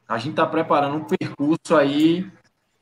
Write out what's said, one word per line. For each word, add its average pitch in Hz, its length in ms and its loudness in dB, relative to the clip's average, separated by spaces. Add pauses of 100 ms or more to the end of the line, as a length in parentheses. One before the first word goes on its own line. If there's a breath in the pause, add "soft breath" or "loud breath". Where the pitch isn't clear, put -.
A 113 100 -4
gente 147 160 -8
tá 160 120 0
preparando 156 500 0
um 156 80 -8
percurso 160 720 -2
aí, 151 520 2 (540)